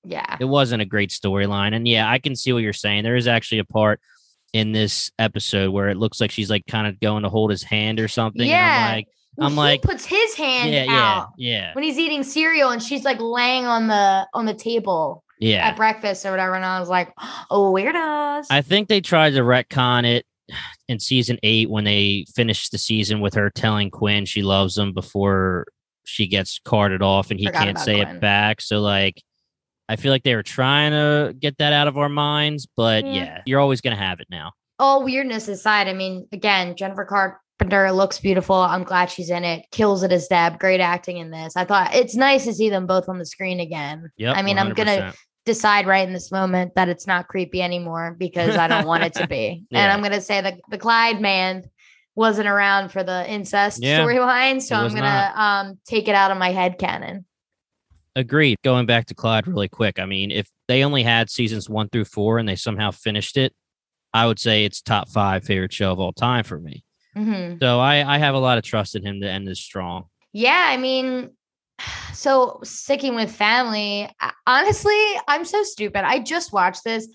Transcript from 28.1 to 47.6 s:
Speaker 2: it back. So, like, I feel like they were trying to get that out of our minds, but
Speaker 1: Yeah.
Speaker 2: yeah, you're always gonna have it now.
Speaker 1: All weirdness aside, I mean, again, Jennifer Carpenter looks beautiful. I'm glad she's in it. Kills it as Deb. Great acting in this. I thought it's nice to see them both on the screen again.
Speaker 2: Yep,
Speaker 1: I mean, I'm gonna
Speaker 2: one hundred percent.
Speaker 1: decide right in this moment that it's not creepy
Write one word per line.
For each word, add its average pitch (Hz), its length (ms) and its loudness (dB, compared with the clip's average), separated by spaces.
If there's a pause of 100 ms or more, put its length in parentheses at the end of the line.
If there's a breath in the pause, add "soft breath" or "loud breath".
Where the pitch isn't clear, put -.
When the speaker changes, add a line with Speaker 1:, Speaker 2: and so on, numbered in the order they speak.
Speaker 2:
it 87 60 -8
back. 104 400 2
So, 104 180 -2
like, 98 420 0 (680)
I 110 60 -2
feel 135 160 -2
like 131 120 2
they 127 120 2
were 104 80 -4
trying 143 480 0
to 147 420 2
get 135 260 -6
that 147 120 2
out 147 160 4
of 139 100 -2
our 147 120 0
minds, 147 640 -2
but 113 300 2
Speaker 1:
Yeah. - 80 -6
Speaker 2:
yeah, 85 320 -8
you're 135 140 2
always 135 220 4
gonna 120 140 -2
have 92 240 -4
it 80 100 -18
now. 82 220 -12 (280)
Speaker 1:
All 277 240 4
weirdness 254 440 -4
aside, 202 400 0
I 190 60 -4
mean, 185 400 -6
again, 185 420 0
Jennifer 196 300 -6
Carpenter 190 880 0
looks 190 260 2
beautiful. 190 380 2
I'm 180 260 2
glad 180 260 0
she's 170 200 -10
in 175 160 -2
it. 165 260 -4
Kills 202 320 2
it 185 80 2
as 175 160 0
Deb. 170 320 2
Great 185 220 4
acting 175 360 -2
in 165 140 -12
this. 160 240 -12
I 180 80 0
thought 190 320 2
it's 254 200 4
nice 269 300 6
to 226 80 -2
see 214 160 2
them 185 160 0
both 185 220 2
on 185 100 -8
the 170 80 -10
screen 180 360 -6
again. 156 560 -10
Speaker 2:
Yep, 117 180 -2
Speaker 1:
I 196 60 0
mean, 196 180 0
I'm 202 140 0
gonna 214 180 2
Speaker 2:
one 196 80 2
hundred 190 120 -6
percent. - 60 -18 (280 loud breath)
Speaker 1:
decide 208 420 2
right 190 180 4
in 185 80 -6
this 180 200 -10
moment 185 420 0
that 185 140 4
it's 175 180 -6
not 180 220 -2
creepy 185 320 -4